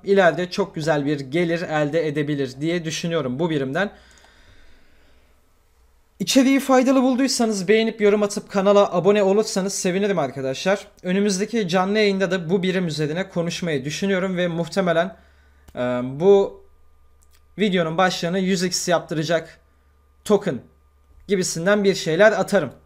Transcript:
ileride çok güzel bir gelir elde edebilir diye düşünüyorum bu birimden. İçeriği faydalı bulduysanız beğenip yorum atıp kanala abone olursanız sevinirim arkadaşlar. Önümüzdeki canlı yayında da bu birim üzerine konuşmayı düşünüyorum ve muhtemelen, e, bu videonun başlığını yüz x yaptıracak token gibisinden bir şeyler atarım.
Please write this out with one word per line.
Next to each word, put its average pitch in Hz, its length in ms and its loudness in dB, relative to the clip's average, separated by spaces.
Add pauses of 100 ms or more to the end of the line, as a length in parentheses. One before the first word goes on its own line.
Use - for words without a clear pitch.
ileride 180 460 2
çok 190 260 -4
güzel 147 300 0
bir 147 140 -2
gelir 165 420 -2
elde 151 460 -2
edebilir 139 540 -4
diye 165 240 -4
düşünüyorum 156 540 -4
bu 170 100 -2
birimden. 151 420 -2 (2250)
İçeriği 262 400 4
faydalı 262 420 4
bulduysanız 240 680 0
beğenip 220 340 2
yorum 208 220 4
atıp 208 280 -6
kanala 202 420 4
abone 196 300 4
olursanız 196 500 0
sevinirim 190 460 -2
arkadaşlar. 139 680 -4 (160)
Önümüzdeki 202 640 0
canlı 190 300 0
yayında 196 340 2
da 180 180 -4
bu 185 140 0
birim 185 240 0
üzerine 156 420 -4
konuşmayı 170 560 -4
düşünüyorum 185 520 -2
ve 180 100 0
muhtemelen, 170 680 -2 (600)
e, - 40 -8 (240)
bu 180 600 2 (920)
videonun 175 400 0
başlığını 180 420 0
yüz 185 240 0
x 180 240 -4
yaptıracak 160 720 -2 (680)
token 190 340 0 (680)
gibisinden 190 560 0
bir 196 120 2
şeyler 180 360 4
atarım. 190 400 0 (140)